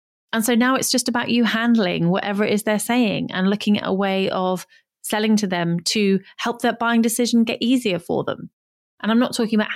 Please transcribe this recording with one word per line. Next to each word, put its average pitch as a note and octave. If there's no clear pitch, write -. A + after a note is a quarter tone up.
And A3
so A#3+
now B3
it's -
just B3
about A#3+
you A#3
handling G#3+
whatever G3
it G3+
is G#3
they're G#3+
saying G3+
and F#3
looking G#3
at -
a F#3
way F#3+
of F#3
selling G#3+
to G#3
them E3+
to G3
help A#3+
that A#3
buying A#3
decision A#3
get -
easier A#3
for D#3
them. -
And G#3
I'm A3+
not -
talking A3+
about G#3+